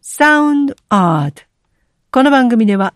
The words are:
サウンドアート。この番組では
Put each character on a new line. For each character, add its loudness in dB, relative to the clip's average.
サ 0
ウ 0
ン 0
ド -6
ア 0
ー -8
ト。 -20
こ 2
の 2
番 2
組 0
で 0
は -4